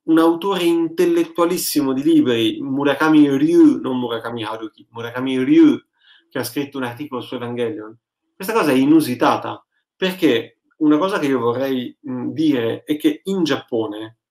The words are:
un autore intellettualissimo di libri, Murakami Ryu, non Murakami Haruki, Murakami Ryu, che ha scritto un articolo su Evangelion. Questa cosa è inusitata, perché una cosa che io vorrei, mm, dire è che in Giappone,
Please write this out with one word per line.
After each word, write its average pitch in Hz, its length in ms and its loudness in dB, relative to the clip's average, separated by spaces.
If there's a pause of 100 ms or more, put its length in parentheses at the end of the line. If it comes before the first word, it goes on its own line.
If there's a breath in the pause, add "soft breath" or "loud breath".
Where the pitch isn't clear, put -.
un 160 140 4
autore 175 460 2
intellettualissimo 170 1300 0
di 131 100 -4
libri, 123 580 2
Murakami 143 760 2
Ryu, 156 440 6
non 127 180 -4
Murakami 117 460 -6
Haruki, 110 460 -12
Murakami 127 540 -6
Ryu, 147 340 6 (520 soft breath)
che - 80 -8
ha 123 60 -4
scritto 139 340 -8
un 131 60 -4
articolo 123 360 -8
su 113 140 -12
Evangelion. 117 640 -8 (380)
Questa 202 200 -8
cosa 160 160 2
è 127 40 4
inusitata, 131 880 2 (300)
perché 160 640 -2 (180)
una 151 180 4
cosa 190 220 0
che 151 80 -4
io 135 120 0
vorrei, 123 580 -4 (120)
mm, 123 220 -8
dire 123 540 -2
è 151 120 -4
che 151 280 -2
in 190 200 -2
Giappone, 110 720 -6 (120)